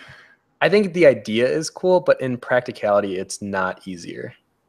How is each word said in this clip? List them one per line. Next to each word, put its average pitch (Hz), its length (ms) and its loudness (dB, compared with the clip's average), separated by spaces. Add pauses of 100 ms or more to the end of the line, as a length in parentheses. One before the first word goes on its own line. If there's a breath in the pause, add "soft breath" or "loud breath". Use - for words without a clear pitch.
(600 loud breath)
I 147 60 4
think 196 260 2
the 170 120 4
idea 117 420 4
is 156 220 -4
cool, 180 300 0
but 151 200 2
in 127 180 -4
practicality, 101 800 -2
it's 95 220 -10
not 95 480 -6
easier. 82 460 -14 (360)